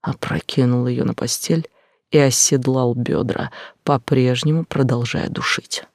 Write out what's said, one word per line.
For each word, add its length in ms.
Опрокинул 840
ее 180
на 80
постель 560
и 80
оседлал 800
бедра, 560
по-прежнему 840
продолжая 640
душить. 540